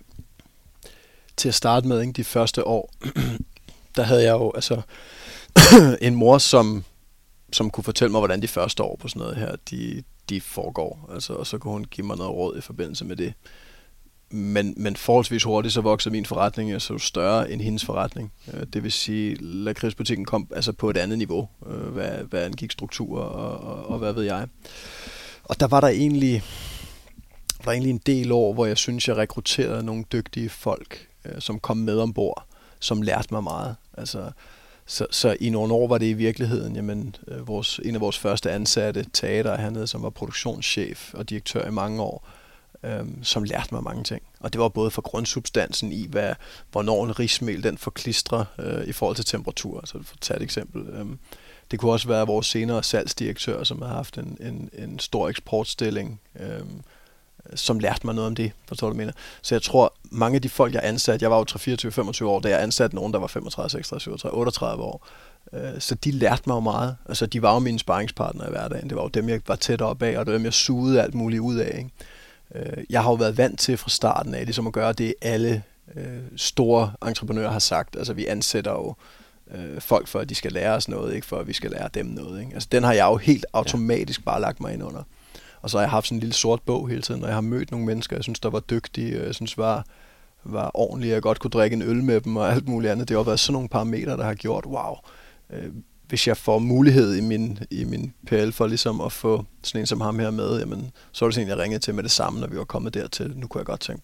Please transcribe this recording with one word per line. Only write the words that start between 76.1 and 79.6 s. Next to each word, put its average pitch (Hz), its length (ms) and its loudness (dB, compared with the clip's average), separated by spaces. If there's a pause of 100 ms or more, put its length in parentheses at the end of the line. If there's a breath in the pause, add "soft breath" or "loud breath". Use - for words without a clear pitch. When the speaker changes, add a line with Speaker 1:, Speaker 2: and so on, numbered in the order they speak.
Speaker 1:
store 117 560 4 (140)
entreprenører 110 440 -2
har 107 80 0
sagt. - 380 0
Altså, - 160 -4
vi - 140 -4
ansætter 104 460 0
jo, - 220 -4 (600 loud breath)
øh, 80 260 -10